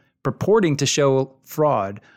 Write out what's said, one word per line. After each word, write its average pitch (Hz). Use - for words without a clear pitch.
purporting 180
to 143
show 135
fraud 113